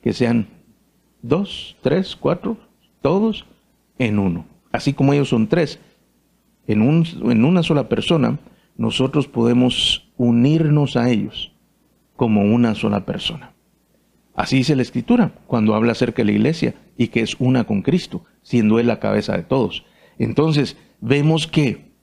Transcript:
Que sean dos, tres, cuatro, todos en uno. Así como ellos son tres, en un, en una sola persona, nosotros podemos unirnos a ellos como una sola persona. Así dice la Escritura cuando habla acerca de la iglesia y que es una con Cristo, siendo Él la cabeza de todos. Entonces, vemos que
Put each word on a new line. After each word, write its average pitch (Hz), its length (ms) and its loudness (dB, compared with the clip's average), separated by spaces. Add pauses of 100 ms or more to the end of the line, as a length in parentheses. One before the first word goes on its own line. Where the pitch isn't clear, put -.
Que 117 100 -2
sean 117 360 -2 (720)
dos, 170 600 -4
tres, 180 340 -2
cuatro, 180 400 -4 (460)
todos 202 440 -2 (520)
en 107 200 0
uno. 90 280 -2 (260)
Así 127 200 -2
como 139 200 2
ellos 143 160 0
son 110 200 0
tres, - 320 -2 (880)
en 107 160 0
un, 160 240 2 (240)
en 113 140 2
una 170 180 2
sola 147 260 0
persona, 131 500 0 (380)
nosotros 131 500 -2
podemos 123 920 0
unirnos 147 800 2
a 123 140 2
ellos - 420 -4 (640)
como 110 260 2
una 113 320 2
sola 104 300 -2
persona. - 480 -10 (840)
Así - 220 -2
dice 135 200 2
la 127 60 0
Escritura 160 500 0 (140)
cuando 110 280 0
habla 113 180 2
acerca 117 300 -2
de 107 40 0
la 104 60 0
iglesia 117 420 0 (220)
y 117 120 0
que 117 120 -2
es 110 180 -4
una 123 260 0
con 101 180 -4
Cristo, 143 420 -2 (180)
siendo 110 360 2
Él 120 80 2
la 110 140 0
cabeza 104 360 -2
de 90 60 -4
todos. 123 420 -2 (340)
Entonces, 139 580 0 (240)
vemos 147 460 2
que 139 440 -2 (120)